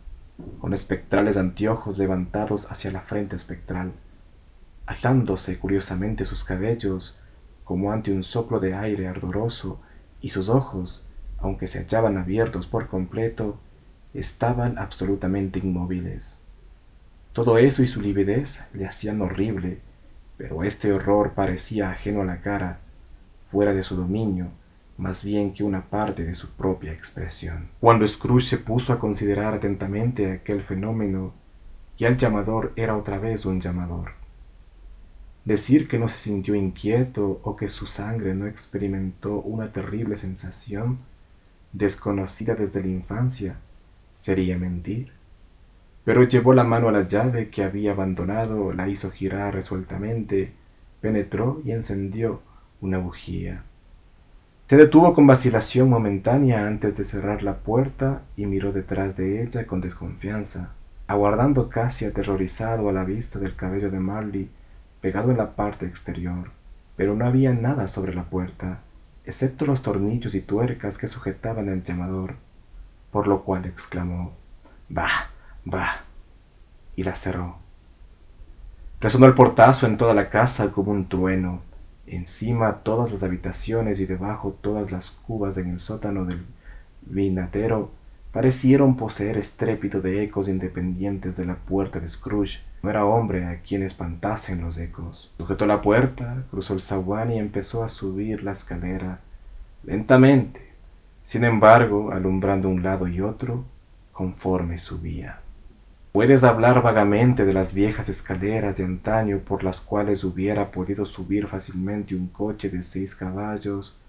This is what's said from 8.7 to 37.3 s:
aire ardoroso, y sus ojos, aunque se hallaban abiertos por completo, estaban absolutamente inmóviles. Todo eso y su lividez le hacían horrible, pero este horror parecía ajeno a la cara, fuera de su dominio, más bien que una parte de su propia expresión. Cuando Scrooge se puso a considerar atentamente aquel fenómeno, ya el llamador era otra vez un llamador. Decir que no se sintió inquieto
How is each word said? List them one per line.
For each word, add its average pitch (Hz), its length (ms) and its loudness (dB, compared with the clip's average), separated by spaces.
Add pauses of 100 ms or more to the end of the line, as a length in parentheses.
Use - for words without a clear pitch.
aire 101 360 -4
ardoroso, 92 720 -6 (400)
y 98 80 -8
sus 95 180 -2
ojos, 107 600 -2 (280)
aunque 95 300 -4
se - 120 -8
hallaban 104 380 2
abiertos 95 480 -2
por 113 220 -4
completo, 107 680 -4 (560)
estaban 120 640 -2
absolutamente 98 840 -4
inmóviles. 90 840 -4 (920)
Todo 117 240 4
eso 131 260 6
y 123 40 6
su 107 140 -6
lividez 101 720 -2
le 98 140 -8
hacían 107 340 -6
horrible, 92 580 -4 (580)
pero 78 260 -8
este 104 300 0
horror 101 400 2
parecía 95 580 -2
ajeno 101 300 -4
a 95 40 -2
la 87 160 -6
cara, 92 380 -4 (720)
fuera 101 220 4
de 95 100 0
su 92 140 -6
dominio, 92 500 -2 (500)
más 92 280 -6
bien 101 280 0
que 101 100 -6
una 98 180 -2
parte 104 420 -4
de 87 120 -6
su - 160 -14
propia 87 420 -4
expresión. 82 760 -10 (140)
Cuando 113 260 8
Scrooge 123 400 2
se - 100 0
puso 123 360 -2
a 113 60 0
considerar 104 540 0
atentamente 101 800 -2
aquel 95 320 -4
fenómeno, 98 720 -4 (640)
ya 113 100 2
el 127 100 4
llamador 110 600 0
era 110 180 0
otra 101 240 -4
vez 110 260 -4
un 92 160 0
llamador. 87 520 -6 (1300)
Decir 123 420 2
que 120 120 -2
no 117 100 0
se - 80 -10
sintió 101 380 -2
inquieto 104 880 0